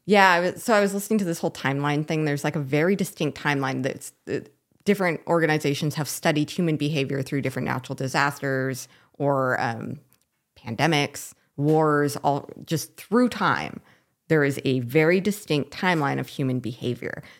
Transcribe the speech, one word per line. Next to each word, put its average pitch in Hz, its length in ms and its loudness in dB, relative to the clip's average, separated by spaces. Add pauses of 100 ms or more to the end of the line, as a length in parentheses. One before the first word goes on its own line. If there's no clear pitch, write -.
Yeah, 190 260 6
I 175 80 4
was, 180 240 -2
so 233 120 2
I 208 60 6
was 196 120 0
listening 202 260 -2
to 196 60 -2
this 170 140 -4
whole 175 120 -2
timeline 143 540 -2
thing. 156 200 0
There's, 143 180 -2
like, 147 120 -2
a 160 60 0
very 151 340 2
distinct 175 460 -4
timeline 135 400 0
that's, - 320 -6 (180)
uh, 139 100 -4 (440)
different 190 420 0
organizations 151 680 2
have 147 120 -4
studied 147 440 0
human 160 260 0
behavior 139 460 -2
through 139 180 -2
different 131 240 -4
natural 127 300 -6
disasters 135 920 -2 (300)
or, 135 420 2
um, 117 380 -4 (600)
pandemics, 143 760 -2 (240)
wars, 147 600 2
all 143 320 -2 (160)
just - 320 -6
through - 320 2
time. 104 500 -2 (500)
There 156 140 6
is 139 220 0
a 131 140 2
very 156 400 4
distinct 180 520 -2
timeline 147 480 0
of 131 80 -6
human 131 320 -2
behavior. 120 600 -6 (180)